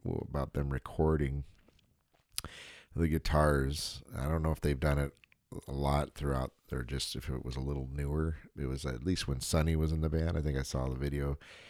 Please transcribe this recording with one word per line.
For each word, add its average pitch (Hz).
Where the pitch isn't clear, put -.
w-, 50
about 71
them 71
recording 71
the 82
guitars. 76
I 67
don't 80
know 78
if 76
they've 71
done 73
it 71
a 69
lot 71
throughout, 65
or 65
just 65
if -
it 64
was 64
a -
little 67
newer. 76
It 69
was 67
at 62
least 87
when 65
Sonny 80
was 78
in 80
the 80
band. 82
I 78
think 71
I 67
saw 65
the 65
video 69